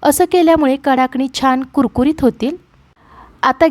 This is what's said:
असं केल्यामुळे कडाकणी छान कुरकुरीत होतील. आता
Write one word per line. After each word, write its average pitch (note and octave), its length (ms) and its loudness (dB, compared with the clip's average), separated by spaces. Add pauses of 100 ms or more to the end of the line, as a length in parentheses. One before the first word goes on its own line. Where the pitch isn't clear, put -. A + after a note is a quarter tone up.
असं E4+ 280 2
केल्यामुळे D#4+ 520 2
कडाकणी C4 500 -2
छान C4 300 -2 (100)
कुरकुरीत C#4 480 -2
होतील. C4+ 340 -2 (880)
आता C4 280 0